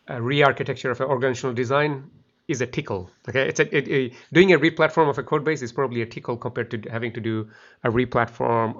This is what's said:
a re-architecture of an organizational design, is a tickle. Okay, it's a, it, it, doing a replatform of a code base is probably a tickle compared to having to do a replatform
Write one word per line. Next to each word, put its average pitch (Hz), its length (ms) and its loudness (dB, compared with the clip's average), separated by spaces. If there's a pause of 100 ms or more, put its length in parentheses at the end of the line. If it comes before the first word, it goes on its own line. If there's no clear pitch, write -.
a 123 140 -8
re-architecture 135 720 2
of 113 100 -4
an 135 60 -2
organizational 127 460 -2
design, 139 560 0 (380)
is 135 120 -4
a 120 60 -2
tickle. 101 440 -6 (200)
Okay, 135 180 0
it's 160 120 -2
a, 156 180 2
it, 143 100 -2
it, 131 260 -2 (200)
doing 185 200 8
a 151 60 6
replatform 160 500 2
of 131 80 -2
a 127 60 -6
code 147 220 -2
base 151 160 -2
is 120 100 -8
probably 120 300 -2
a 110 40 -2
tickle 127 300 -6
compared 123 360 -6
to 113 180 -8
having 113 240 -6
to 117 80 -8
do 110 260 -2 (360)
a 127 60 2
replatform 117 920 0